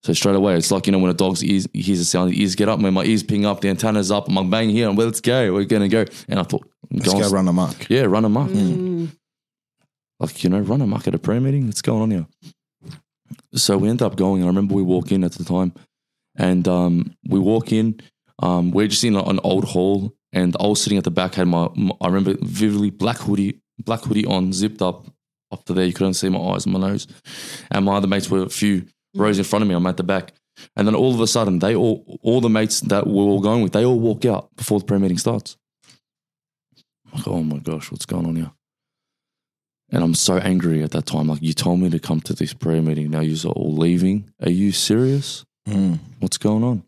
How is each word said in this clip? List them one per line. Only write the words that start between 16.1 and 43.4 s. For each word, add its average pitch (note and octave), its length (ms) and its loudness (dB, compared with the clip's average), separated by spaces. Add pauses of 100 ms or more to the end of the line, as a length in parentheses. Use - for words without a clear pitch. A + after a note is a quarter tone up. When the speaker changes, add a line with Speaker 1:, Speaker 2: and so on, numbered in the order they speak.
Speaker 1:
and, F2+ 320 2
um, F2+ 460 2 (140)
we G2 100 2
walk A2 340 2
in. A2 280 0 (400)
Um, F2 320 2
we're G#2 160 2
just G#2 160 0
in A2 120 2
an F#2+ 280 0
old F#2+ 200 2
hall, G2 480 0 (200)
and F2+ 280 0
I G2 60 0
was G#2 160 2
sitting G2+ 160 2
at F2 60 -2
the F2+ 60 0
back. F#2 260 -2
Had F2+ 120 2
my, E2+ 260 2
my, G2 260 0
I F#2+ 80 -2
remember F#2+ 340 2
vividly G#2 480 0
black G#2 280 -4
hoodie, G2+ 420 -2 (240)
black A2+ 200 -2
hoodie G#2+ 220 0
on, F#2+ 260 0
zipped G2+ 300 -2
up, F2+ 240 -4 (460)
up - 140 -14
to - 80 -4
there. F#2 120 2
You F2+ 60 0
couldn't F#2+ 220 0
see F#2+ 140 -2
my F#2 120 0
eyes F#2 260 -4
and F#2+ 80 0
my F#2+ 60 0
nose. G2 260 -4 (640)
And G2 140 0
my G2 120 2
other G2 120 0
mates F#2+ 220 -2
were F#2+ 120 0
a F#2 60 -4
few G2+ 340 0 (340)
Speaker 3:
Mm. G2+ 60 -2
Speaker 1:
rows G#2+ 160 2
in G2 60 0
front G#2+ 180 0
of G#2 60 2
me. F#2 60 0
I'm F2 120 0
at F#2 100 -2
the F#2 60 -4
back, F2+ 300 -4 (440)
and G2+ 100 0
then A2 80 2
all B2+ 200 2
of A2+ 60 -2
a A2+ 60 2
sudden, G2+ 340 0
they G2+ 140 2
all, G#2+ 480 -2
all A#2+ 200 2
the A#2 80 2
mates A2 320 0
that G2 240 0
we G#2 80 -2
were G2 80 4
all G2+ 180 2
going A2 220 2
with, F2+ 100 0
they G#2+ 120 2
all B2 140 4
walk A2+ 280 0
out G2+ 300 -2
before - 240 0
the F#2 40 -10
prayer G2+ 160 0
meeting F#2 160 2
starts. A2 400 -4 (1600)
I'm - 80 -10
like, - 80 -8
"Oh F2 140 -4
my D2+ 160 -4
gosh, D2+ 320 -8
what's - 140 -12
going E2+ 220 -4
on E2 100 -4
here?" D#2+ 140 -6 (1400)
And E2+ 140 0
I'm E2 100 2
so F#2 220 2
angry F2 460 0
at D2+ 80 -4
that D#2 160 -4
time. D#2 220 -2
Like, D2+ 120 -2
"You D#2+ 140 -2
told F2+ 260 0
me F#2 80 2
to E2 100 -2
come D#2+ 220 -4
to - 140 -8
this D#2 180 -4
prayer D#2+ 300 -2
meeting. D2+ 280 -2
Now D#2 100 -2
you're D#2 320 -2